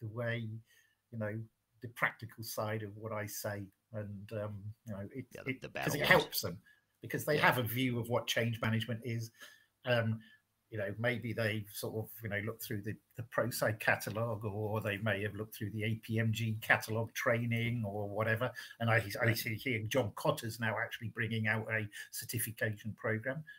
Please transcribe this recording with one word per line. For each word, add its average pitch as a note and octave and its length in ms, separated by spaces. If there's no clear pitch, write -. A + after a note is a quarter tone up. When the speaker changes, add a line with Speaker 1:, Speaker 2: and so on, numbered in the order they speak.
Speaker 1:
the A2 60
way, A#2 420
you A2+ 80
know, G#2+ 200
the A#2 80
practical - 540
side A2 380
of G#2 160
what A2 140
I G#2+ 160
say. G#2 380
And, G#2 400
um, G#2 300
you A2 60
know, G2+ 200
it, C3 180
Speaker 2:
Yeah, - 120
the, C3 80
Speaker 1:
it, C3 100
Speaker 2:
the - 80
Speaker 1:
'cause - 240
it D3 60
Speaker 2:
battle - 0
wounds. - 100
Speaker 1:
helps - 320
them F2+ 160
because C#3+ 240
they D3+ 100
Speaker 2:
Yeah. D3+ 100
Speaker 1:
have B2+ 140
a B2 40
view A#2+ 360
of A2+ 100
what A#2+ 160
change A#2 360
management A2+ 440
is. A#2 240
Um, A2+ 340
you A2+ 60
know, G2+ 220
maybe A#2 340
they've G#2+ 400
sort - 220
of, A2 160
you A2 80
know, G2+ 160
looked A2 160
through G#2 220
the, G#2+ 100
the A2+ 60
ProSci A#2 440
catalog, A2+ 680
or G#2+ 360
they G2+ 160
may G2+ 260
have G#2 100
looked G#2+ 220
through G#2 160
the G#2+ 120
A A2+ 120
P A2 240
M A2+ 120
G A2 300
catalog A2 540
training A#2 680
or G2+ 240
whatever. A2 440
And A#2 80
I, A2 160
I A#2+ 60
Speaker 2:
Right. A2+ 120
Speaker 1:
see A2+ 180
here A2+ 320
John A2+ 280
Cotter's A#2 440
now A2 180
actually A2+ 300
bringing A2 400
out A2 240
a G#2+ 160
certification A2 880
program B2+ 440